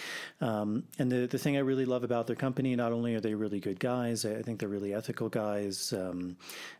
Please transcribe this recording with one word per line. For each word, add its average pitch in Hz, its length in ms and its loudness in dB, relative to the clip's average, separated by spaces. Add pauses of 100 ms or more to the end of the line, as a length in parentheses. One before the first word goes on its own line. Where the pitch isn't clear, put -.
(420)
Um, 107 440 0 (120)
and 127 140 2
the, 123 160 2
the 131 100 0
thing 139 200 2
I - 20 4
really 131 260 2
love 123 180 2
about 117 220 2
their 117 100 0
company, 131 400 2
not 117 160 2
only 117 220 2
are 110 80 0
they 107 140 2
really 104 240 0
good 95 200 -2
guys, 120 460 0
I, 107 120 0
I 113 40 -4
think 117 180 -4
they're 107 80 -2
really 101 280 -2
ethical 113 340 -2
guys, 104 640 0
um, 90 440 -2 (420)